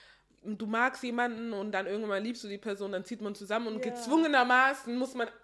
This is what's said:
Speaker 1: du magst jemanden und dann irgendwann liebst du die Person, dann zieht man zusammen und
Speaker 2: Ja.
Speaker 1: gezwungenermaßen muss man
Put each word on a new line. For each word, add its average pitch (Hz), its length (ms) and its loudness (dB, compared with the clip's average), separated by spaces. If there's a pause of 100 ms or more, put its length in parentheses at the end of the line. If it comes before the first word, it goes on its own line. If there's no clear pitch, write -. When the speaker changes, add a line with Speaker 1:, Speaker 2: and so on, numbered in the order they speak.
(420)
Speaker 1:
du 214 240 -6
magst 240 360 0
jemanden 233 500 -2
und 202 200 -4
dann 190 140 0
irgendwann 202 360 -2
liebst 233 220 -6
du 208 40 -8
die 196 100 -6
Person, 202 340 -6
dann 190 120 -4
zieht 214 180 -8
man 208 120 -4
zusammen 214 340 -2
und 220 160 -4
Speaker 2:
Ja. 220 80 -2
Speaker 1:
gezwungenermaßen 254 1040 4
muss 254 180 -2
man 233 140 -2 (160)